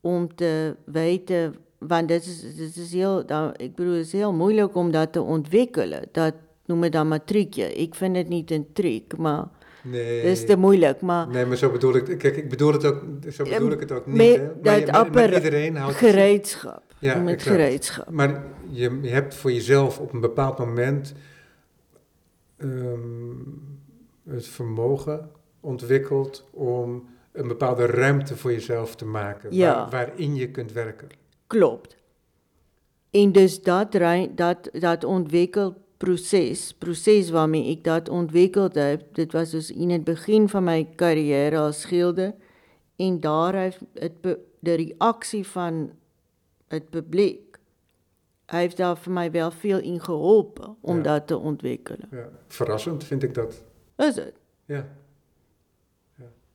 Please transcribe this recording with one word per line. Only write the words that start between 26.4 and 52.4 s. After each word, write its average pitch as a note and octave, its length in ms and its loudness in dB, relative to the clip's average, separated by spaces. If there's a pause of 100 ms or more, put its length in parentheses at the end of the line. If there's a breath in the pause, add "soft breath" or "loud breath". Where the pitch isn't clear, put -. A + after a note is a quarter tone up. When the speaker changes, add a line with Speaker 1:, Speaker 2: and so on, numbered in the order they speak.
Speaker 2:
om B2 580 -6 (240 loud breath)
een C3 160 -6
bepaalde A#2+ 380 0
ruimte C3 500 2
voor B2 160 -2
jezelf A2+ 440 -4
te - 80 -14
maken, G#2+ 500 -8
Speaker 1:
Ja. F3 200 6
Speaker 2:
waar-, A2 160 -2
waarin C3+ 440 -4
je B2+ 160 -4
kunt A2+ 220 -10
werken. A2+ 360 -10 (380)
Speaker 1:
Klopt. D#3 500 2 (1120)
En G3+ 220 6
dus F#3+ 300 6
dat F#3+ 320 0
rui-, F3 400 2
dat, F3 380 -2
dat E3+ 320 0
ontwikkelproces, F3+ 1700 -2
proces F3 520 2
waarmee D#3 340 0
ik D#3+ 200 -6
dat E3 240 -2
ontwikkeld F3+ 640 2
heb, D3 280 0 (120)
dit D#3+ 180 -4
was E3 180 -2
dus D#3+ 200 -8
in F3 200 -2
het E3+ 140 0
begin G#3 440 2
van G3 160 0
mijn E3 300 0
carrière D3+ 640 2
als D3+ 220 -2
schilder, F3 540 0 (600 soft breath)
en F3+ 240 -2
daar D#3+ 340 0
heeft F#3 240 -4 (160)
het E3 260 -10
pu-, F#3 180 -4 (200)
de E3+ 160 -2
reactie G3 720 -4
van E3 440 -6 (800)
het D#3 220 -10
publiek, E3 500 -2 (1080)
hij E3+ 140 -4
heeft F3 160 -2
daar F3+ 220 0
voor F3+ 140 -8
mij F3 180 -2
wel E3 200 -2
veel F#3+ 280 -2
in E3+ 220 -6
geholpen G3 800 2
om F3 160 -2
Speaker 2:
Ja. D#3+ 60 0
Speaker 1:
dat D3 240 0
te D3 120 -2
ontwikkelen. - 720 -8
Speaker 2:
Ja, A#2+ 180 -16 (200)